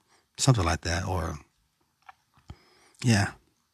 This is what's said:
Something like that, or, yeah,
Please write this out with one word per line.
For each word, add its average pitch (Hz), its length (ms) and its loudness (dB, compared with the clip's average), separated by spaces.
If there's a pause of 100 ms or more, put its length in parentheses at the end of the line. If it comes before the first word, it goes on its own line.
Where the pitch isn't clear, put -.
(380)
Something 117 260 4
like 82 180 -2
that, 87 240 -4
or, 82 320 -6 (1600)
yeah, 107 300 2 (420)